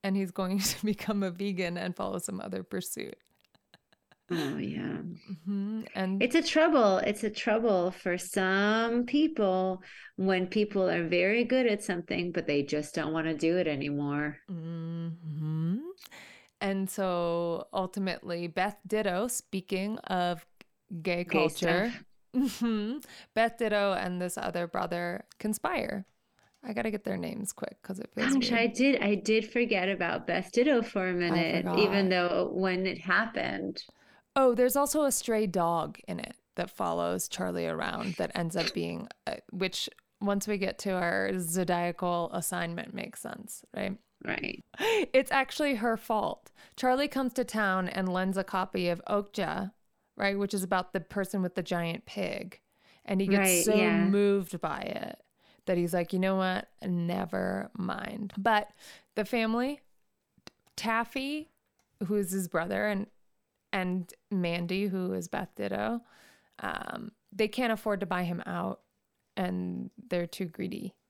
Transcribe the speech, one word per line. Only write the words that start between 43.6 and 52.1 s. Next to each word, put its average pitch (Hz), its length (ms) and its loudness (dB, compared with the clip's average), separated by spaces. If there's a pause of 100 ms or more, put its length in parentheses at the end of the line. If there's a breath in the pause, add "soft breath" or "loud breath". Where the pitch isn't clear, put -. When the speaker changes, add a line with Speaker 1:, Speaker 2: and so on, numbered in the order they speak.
Speaker 1:
right? - 220 -4 (260)
Speaker 2:
Right. - 400 -6 (160)
Speaker 1:
It's 403 520 2
actually 269 440 2
her 226 220 0
fault. - 540 -2 (260 loud breath)
Charlie 254 320 4
comes 254 240 0
to 254 100 0
town 190 460 2
and 190 240 -2
lends 185 240 2
a 196 80 0
copy 185 420 -2
of 170 220 0
Okja, 202 640 -2 (420)
right, 196 240 0
which 202 140 -2
is 190 100 0
about 185 300 0
the 185 80 0
person 190 400 -2
with 180 140 -2
the 185 80 -2
giant 170 420 -2
pig. - 540 -6 (440 soft breath)